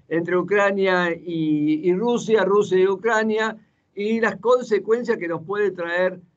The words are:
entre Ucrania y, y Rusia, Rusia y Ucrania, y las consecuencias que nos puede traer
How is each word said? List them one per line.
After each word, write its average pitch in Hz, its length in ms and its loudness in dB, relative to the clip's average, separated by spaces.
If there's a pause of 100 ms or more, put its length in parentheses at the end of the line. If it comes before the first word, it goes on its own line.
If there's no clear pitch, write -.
entre 170 300 -2
Ucrania 190 760 2
y, 156 760 -2
y 180 40 2
Rusia, 214 520 0
Rusia 196 320 2
y 185 100 4
Ucrania, 220 680 0 (360)
y 220 280 -2
las 196 160 0
consecuencias 226 800 0
que 170 100 -6
nos 160 160 -6
puede 202 280 -2
traer 180 500 -2 (160)